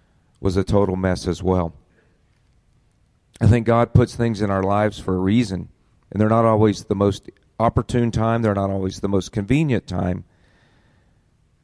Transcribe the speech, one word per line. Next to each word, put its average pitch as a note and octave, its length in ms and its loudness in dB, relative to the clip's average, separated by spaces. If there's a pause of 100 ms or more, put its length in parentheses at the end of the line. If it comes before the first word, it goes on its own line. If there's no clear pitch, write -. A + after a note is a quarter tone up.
(400)
was F#2+ 160 -2
a F#2+ 80 2
total G2 320 2
mess F#2 320 -2
as E2+ 160 -6
well. F2 280 0 (1700)
I A#2 60 2
think A#2 200 4
God A#2 280 2
puts B2 220 4
things A#2 260 -2
in G2+ 80 -2
our F#2+ 140 0
lives G2+ 340 0
for F#2+ 160 -4
a F#2 60 0
reason, G2 480 0 (420)
and G2 100 -4
they're G#2+ 80 2
not A2+ 160 2
always G#2+ 380 2
the G2+ 140 -4
most G2+ 340 0 (300)
opportune A#2 500 0
time, A2+ 320 0
they're G#2+ 100 2
not G2 180 -2
always F#2+ 280 -4
the G2 100 -4
most G2 220 -2
convenient B2 560 -2
time, F#2 380 -4 (1400)